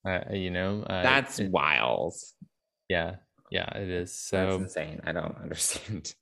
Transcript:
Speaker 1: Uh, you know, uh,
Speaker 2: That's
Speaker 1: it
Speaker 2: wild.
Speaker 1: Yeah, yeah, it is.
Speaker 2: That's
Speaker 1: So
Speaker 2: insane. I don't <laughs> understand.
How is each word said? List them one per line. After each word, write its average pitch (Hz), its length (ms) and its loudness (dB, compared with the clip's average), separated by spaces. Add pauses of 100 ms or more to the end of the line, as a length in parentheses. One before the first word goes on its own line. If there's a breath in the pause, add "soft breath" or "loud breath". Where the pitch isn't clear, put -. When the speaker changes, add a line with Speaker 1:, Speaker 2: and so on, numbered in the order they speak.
Speaker 1:
Uh, 92 180 0 (120)
you 92 160 -2
know, 95 340 0
uh, 95 200 -2
Speaker 2:
That's 131 360 4
Speaker 1:
it 98 120 0
Speaker 2:
wild. 69 640 4 (760)
Speaker 1:
Yeah, 85 260 0 (360)
yeah, 90 260 -2
it 98 120 -4
is. 87 200 -2 (220)
Speaker 2:
That's 95 200 4
Speaker 1:
So 95 60 4
Speaker 2:
insane. 80 460 -4
I 80 80 -2
don't 85 260 -2
<laughs> - 40 -14
understand. - 800 -4